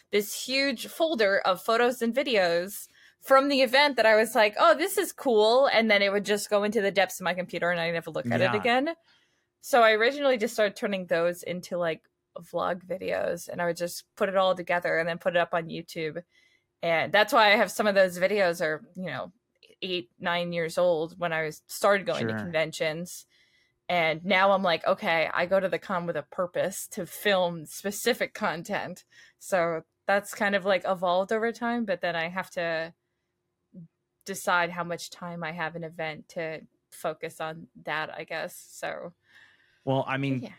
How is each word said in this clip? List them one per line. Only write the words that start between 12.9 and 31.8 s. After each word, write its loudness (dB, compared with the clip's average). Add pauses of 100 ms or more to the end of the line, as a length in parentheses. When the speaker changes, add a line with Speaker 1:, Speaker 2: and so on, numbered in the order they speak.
Speaker 1:
and -8
I -2
would -2
just -8 (100)
put -2
it -2
all 2
together -2
and -2
then -6
put -2
it 4
up 0
on -4
YouTube. -8 (600)
And 0
that's 4
why 6
I 6
have 2
some -2
of 2
those 4
videos 0
are, -2 (100)
you -10
know, -8 (500)
eight, -6
nine -2
years -4
old 2
when -2
I 0
was, -8
started 2
going -2
to -4
Speaker 2:
Sure. -6
Speaker 1:
conventions. -4 (640)
And 0
now 6
I'm 2
like, 0
"Okay, 2
I 0
go 2
to -2
the -2
con -4
with -4
a -4
purpose -6
to -8
film 0
specific -4
content." -6 (340)
So 0 (240)
that's 0
kind 0
of, -2
like, 2
evolved 0
over 0
time, -4